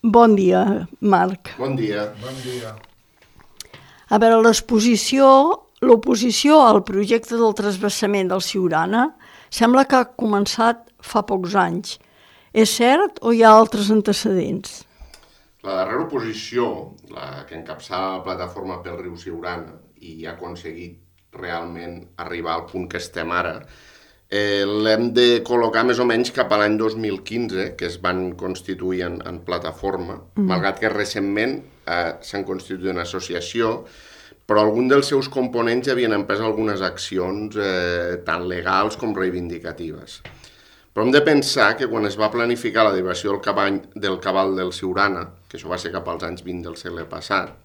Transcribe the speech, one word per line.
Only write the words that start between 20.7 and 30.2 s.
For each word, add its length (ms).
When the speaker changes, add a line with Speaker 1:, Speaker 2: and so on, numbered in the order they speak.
Speaker 2:
realment 680
arribar 320
al 160
punt 220
que 100
estem 320
ara, 220
eh, 360
l'hem 480
de 320
col·locar 400
més 140
o 60
menys 280
cap 200
a 80
l'any 160
dos 180
mil 280
quinze, 540
que 120
es 120
van 340
constituir 680
en, 200
en 200
plataforma, 720